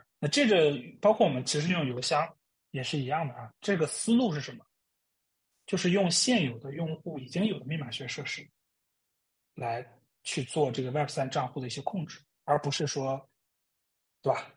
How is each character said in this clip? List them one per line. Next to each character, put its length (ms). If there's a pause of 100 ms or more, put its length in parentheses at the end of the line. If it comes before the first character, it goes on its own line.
(180)
那 100
这 180
个， 320 (220)
包 140
括 120
我 60
们 100
其 200
实 100
用 140
邮 120
箱 300 (440)
也 100
是 160
一 80
样 200
的 60
啊。 180 (120)
这 120
个 120
思 260
路 220
是 40
什 140
么？ 100 (1040)
就 140
是 140
用 180
现 340
有 140
的 160
用 220
户 220
已 80
经 200
有 120
的 60
密 140
码 120
学 160
设 200
施， 200 (1080)
来 320 (360)
去 220
做 260
这 120
个 80
Web 180
三 220
账 180
户 120
的 60
一 40
些 120
控 240
制， 120 (260)
而 140
不 120
是 160
说， 420 (960)
对 100
吧？ 240